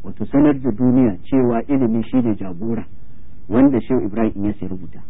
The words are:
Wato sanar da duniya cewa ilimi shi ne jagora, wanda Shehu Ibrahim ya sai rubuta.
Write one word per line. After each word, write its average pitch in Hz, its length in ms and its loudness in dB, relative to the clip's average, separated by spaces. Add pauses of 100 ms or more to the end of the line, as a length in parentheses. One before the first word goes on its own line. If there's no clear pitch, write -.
Wato 98 240 -6
sanar 147 340 4
da 127 100 0
duniya 123 540 2
cewa 127 400 2
ilimi 226 400 0
shi - 160 0
ne 220 160 0
jagora, 101 480 -4 (640)
wanda 127 320 4
Shehu 123 240 0
Ibrahim 104 400 -2
ya 104 160 0
sai 92 80 -4
rubuta. 90 420 -6